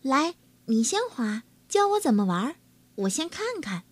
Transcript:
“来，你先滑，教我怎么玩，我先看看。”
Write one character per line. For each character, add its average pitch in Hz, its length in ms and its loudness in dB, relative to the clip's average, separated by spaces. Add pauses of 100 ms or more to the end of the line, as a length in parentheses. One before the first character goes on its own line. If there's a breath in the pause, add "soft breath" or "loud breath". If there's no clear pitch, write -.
“来， 294 360 0 (280)
你 226 180 2
先 381 160 0 (120)
滑， 220 320 -6 (260)
教 403 200 4
我 415 120 2
怎 285 140 2
么 202 100 4
玩， 190 320 -2 (380)
我 196 160 -2
先 311 180 -2
看 440 320 -4
看。” 196 320 -6